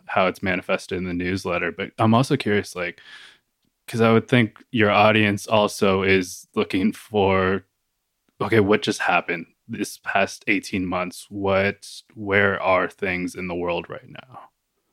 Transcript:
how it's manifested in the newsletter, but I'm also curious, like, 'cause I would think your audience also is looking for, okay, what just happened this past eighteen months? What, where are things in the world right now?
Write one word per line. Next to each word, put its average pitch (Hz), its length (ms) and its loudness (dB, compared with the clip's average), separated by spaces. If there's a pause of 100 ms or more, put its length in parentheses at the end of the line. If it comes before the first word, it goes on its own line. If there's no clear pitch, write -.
how 95 220 0
it's 90 160 -6
manifested 92 540 -4
in 90 80 -6
the 90 80 -6
newsletter, 87 580 -4
but 95 260 -10
I'm 110 160 2
also 123 240 2
curious, 104 380 -4
like, 87 260 -10 (840)
'cause 113 140 -2
I 113 120 6
would 110 160 4
think 120 420 2
your 104 200 4
audience 104 560 4
also 101 560 2
is 95 520 0
looking 101 380 0
for, 95 720 0 (720)
okay, 113 220 2
what 101 200 2
just - 200 -4
happened 87 460 -2 (200)
this 101 360 -8
past - 440 -2
eighteen 95 380 -2
months? 90 440 -8
What, 98 560 -2 (300)
where 101 460 0
are 92 260 2
things 90 480 -6
in 92 120 -10
the 87 80 -6
world 87 340 -6
right - 200 -16
now? - 400 -20 (440)